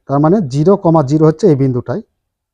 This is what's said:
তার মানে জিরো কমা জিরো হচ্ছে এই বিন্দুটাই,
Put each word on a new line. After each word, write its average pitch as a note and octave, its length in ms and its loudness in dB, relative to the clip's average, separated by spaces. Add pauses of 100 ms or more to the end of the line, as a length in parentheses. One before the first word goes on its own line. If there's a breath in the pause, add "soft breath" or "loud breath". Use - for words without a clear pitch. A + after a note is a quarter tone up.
তার C#3 180 -2
মানে E3+ 140 2 (160)
জিরো D#3 200 0 (100)
কমা D#3+ 200 2
জিরো D#3 260 0
হচ্ছে D#3 220 -2
এই C#3 120 2
বিন্দুটাই, B2+ 380 -4 (520)